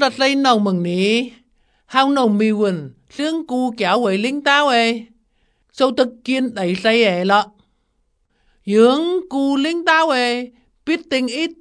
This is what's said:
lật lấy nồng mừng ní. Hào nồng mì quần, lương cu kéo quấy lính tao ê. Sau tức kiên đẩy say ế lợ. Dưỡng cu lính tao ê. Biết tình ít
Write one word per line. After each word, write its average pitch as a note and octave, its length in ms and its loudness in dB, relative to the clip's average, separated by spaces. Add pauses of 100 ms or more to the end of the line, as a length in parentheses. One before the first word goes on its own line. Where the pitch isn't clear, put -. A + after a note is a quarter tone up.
lật C4 200 -2
lấy C4+ 140 2
nồng B3+ 300 2
mừng F#3 180 0
ní. G3 480 0 (560)
Hào C4+ 240 0
nồng A#3+ 280 2
mì A3 120 2
quần, F#3+ 400 -2 (260)
lương D#4+ 300 -4
cu B3 300 -4
kéo G3+ 240 0
quấy G3 180 0
lính C4 240 -4
tao C#4+ 260 2
ê. A#3 360 0 (680)
Sau C4+ 240 2
tức C4 120 2 (160)
kiên B3+ 300 -2
đẩy F#3 200 -2
say A3 300 2
ế F3+ 200 0
lợ. G3+ 240 2 (1160)
Dưỡng A#3 380 4 (260)
cu C#4 260 0
lính E4 280 -2
tao D#4+ 260 2
ê. B3 400 -2 (360)
Biết E4 140 -2 (100)
tình C4 160 -2
ít D4+ 240 -4 (100)